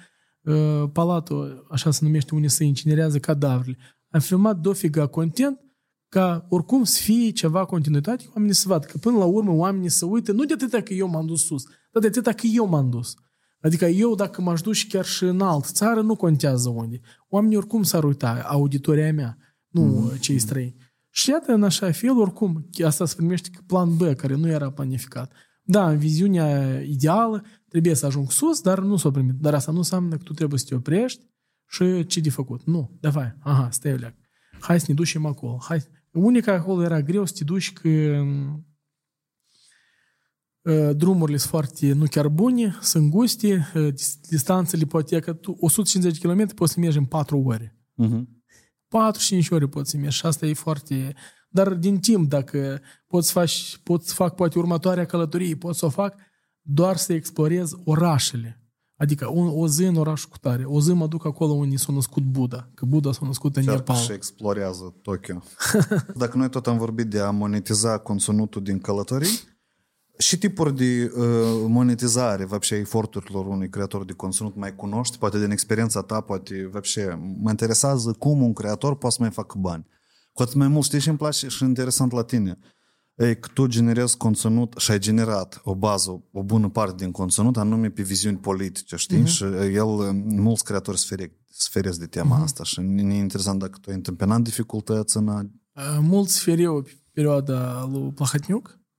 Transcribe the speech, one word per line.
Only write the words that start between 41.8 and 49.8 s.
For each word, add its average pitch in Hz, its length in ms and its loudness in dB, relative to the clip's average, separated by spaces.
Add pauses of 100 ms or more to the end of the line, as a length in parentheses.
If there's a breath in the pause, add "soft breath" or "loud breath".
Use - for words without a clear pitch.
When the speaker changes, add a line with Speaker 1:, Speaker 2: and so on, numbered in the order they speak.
Speaker 1:
nu 151 120 4
chiar 147 220 2
bune, 220 540 2
sunt 160 220 2
înguste, 196 720 2
uh, 151 180 2
dis-, - 240 -6 (120)
distanțele 165 560 0
poate 160 340 0
că 165 140 -6
tu 175 260 -10
o 170 100 2
sută 208 200 2
cincizeci 180 240 2
de 151 60 -8
kilometri 185 360 0
poți 170 180 2
să 175 60 -4
mergi 165 180 2
în 139 80 2
patru 143 400 -2
ore. 113 320 -4 (160)
Speaker 2:
Mhm. 117 440 -2 (500 soft breath)
Speaker 1:
Patru, 220 340 2
cinci 180 280 2
ore 151 180 2
poți 143 220 -6